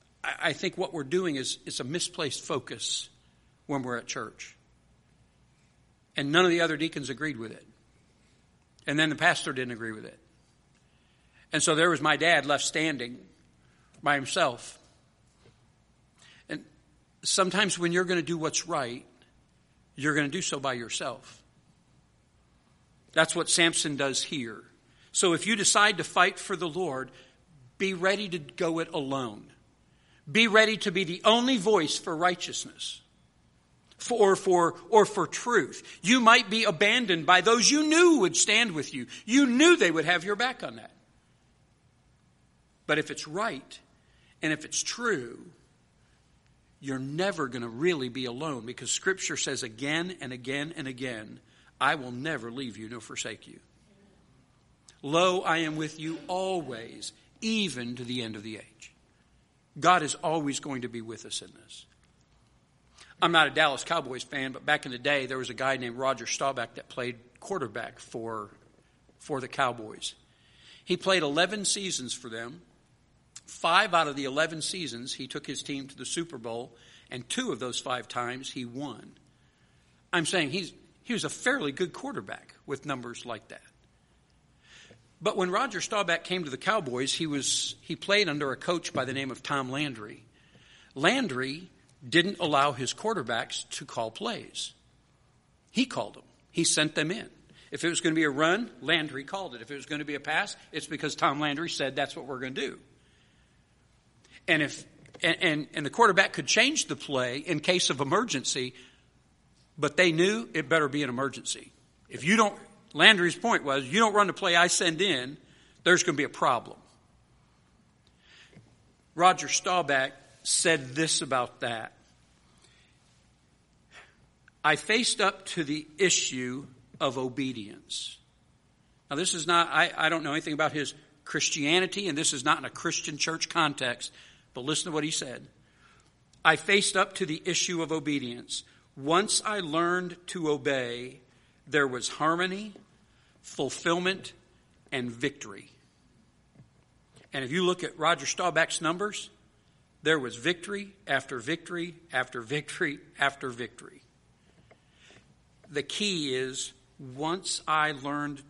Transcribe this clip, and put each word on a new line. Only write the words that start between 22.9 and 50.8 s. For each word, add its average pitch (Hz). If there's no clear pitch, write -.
That's 160
what 160
Samson 165
does 135
here. 117
So 180
if 160
you 220
decide 208
to 160
fight 185
for -
the 175
Lord, 147
be 190
ready 190
to 170
go 165
it 160
alone. 135
Be 220
ready 220
to 208
be 190
the 175
only 240
voice 180
for 165
righteousness, -
for, 202
for, 175
or 208
for 165
truth. -
You 247
might 226
be 220
abandoned 202
by 180
those 226
you 302
knew 320
would 170
stand 220
with 147
you. 123
You 269
knew 294
they 185
would 156
have 175
your 202
back 240
on 120
that. 110
But 151
if 151
it's -
right, 175
and 156
if 151
it's -
true, 170
you're 135
never 156
gonna 120
really 135
be 127
alone, 123
because 123
Scripture -
says 131
again 143
and 127
again 135
and 143